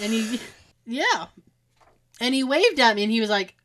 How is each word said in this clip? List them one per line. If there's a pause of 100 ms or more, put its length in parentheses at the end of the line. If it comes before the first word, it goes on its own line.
and
he, (480)
yeah. (920)
And
he
waved
at
me,
and
he
was
like, (100)